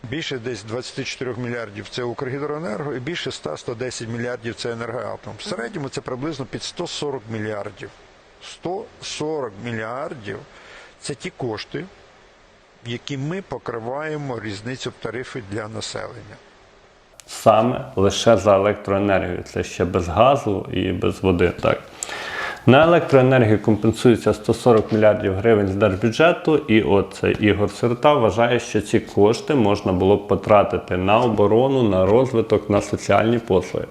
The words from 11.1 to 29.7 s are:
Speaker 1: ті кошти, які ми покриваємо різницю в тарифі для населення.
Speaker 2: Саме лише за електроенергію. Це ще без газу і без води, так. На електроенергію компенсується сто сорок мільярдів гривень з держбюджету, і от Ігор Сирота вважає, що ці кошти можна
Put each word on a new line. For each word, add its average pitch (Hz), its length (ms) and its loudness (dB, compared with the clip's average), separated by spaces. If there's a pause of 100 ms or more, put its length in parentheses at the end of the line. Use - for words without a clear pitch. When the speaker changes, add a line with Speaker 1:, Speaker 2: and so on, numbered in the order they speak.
Speaker 1:
ті - 220 -12
кошти, 131 480 -8 (1000)
які 120 320 -8
ми 160 240 -6
покриваємо 131 1000 -8
різницю 110 460 -8
в - 140 -16
тарифі 120 480 -10
для 107 160 -8
населення. 104 680 -12 (920)
Speaker 2:
Саме 113 580 2 (100)
лише 101 420 4
за 98 180 4
електроенергію. 98 880 0
Це 98 200 -6
ще - 220 -2
без 90 220 0
газу 107 640 2
і 95 200 -2
без 95 320 -2
води, 90 260 4 (120)
так. - 180 2 (840)
На 131 180 8
електроенергію 131 800 6
компенсується 107 720 4
сто - 200 -2
сорок 110 380 4
мільярдів 107 440 4
гривень 104 320 4
з 95 80 -2
держбюджету, 117 840 2
і 107 240 4
от 95 420 2 (160)
Ігор 101 320 2
Сирота 120 420 2
вважає, 117 460 2
що - 220 -2
ці 110 180 0
кошти 113 560 2
можна 101 380 2